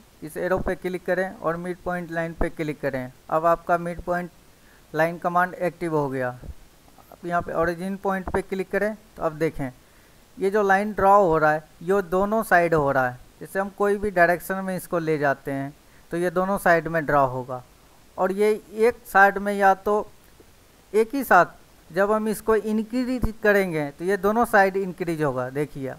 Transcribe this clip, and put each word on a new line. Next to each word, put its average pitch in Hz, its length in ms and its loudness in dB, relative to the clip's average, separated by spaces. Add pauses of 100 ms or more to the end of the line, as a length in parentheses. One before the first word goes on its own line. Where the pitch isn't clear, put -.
(220)
इस 156 140 -12
एरो 180 220 0
पे 185 160 -4
click 180 320 -8
करें 185 260 0
और 165 240 -4
mid 175 200 -8
point 175 340 -8
line 165 220 -4
पे 165 180 -2
click 151 300 -6
करें। 131 320 -6 (180)
अब 160 160 0
आपका 170 320 2
mid 170 220 -8
पॉइंट 175 300 -4 (600)
line 165 260 0
command 175 360 -2
active 170 420 -4
हो 143 120 0
गया। 131 220 -4
अब - 960 -18
यहाँ 175 160 -2
पे 147 120 -8
ओरिजिन 170 420 -2
point 190 340 -4
पे 190 120 0
click 190 280 -6
करें, 202 240 -2 (220)
तो 165 60 -12
अब 156 160 -2
देखें, 147 320 -2 (680)
ये 190 120 0
जो 208 120 0
line 202 300 2
draw 196 260 6
हो 165 200 6
रहा 151 140 4
है, 156 120 -2 (180)
ये 190 200 2
दोनों 202 400 0
side 175 320 4
हो 143 180 2
रहा 131 160 2
है। 123 100 -10 (220)
जैसे 160 180 -8
हम 196 100 -2
कोई 202 300 0
भी 208 120 -4
direction 175 460 2
में 190 200 -6
इसको 170 220 -4
ले 160 200 0
जाते 139 340 -2
हैं, 139 220 -8 (360)
तो 170 60 -6
ये 175 140 -2
दोनों 185 280 -2
side 165 300 2
में 165 180 -2
ड्रॉ 143 200 4
होगा। 127 360 -6 (540)
और 190 160 0
ये 208 200 2 (260)
एक 233 280 0
side 196 320 4
में, 202 160 -4
या 196 200 4
तो 208 360 -2 (800)
एक 220 220 0
ही 277 100 -2
साथ 175 360 4 (300)
जब 190 220 0
हम 214 160 0
इसको 214 280 0
increase 220 760 -2 (100)
करेंगे, 185 480 2
तो 165 140 -12
ये 196 120 0
दोनों 202 280 2
side 196 320 4
increase 170 460 -4
होगा, 127 280 -2
देखिए, 135 480 -6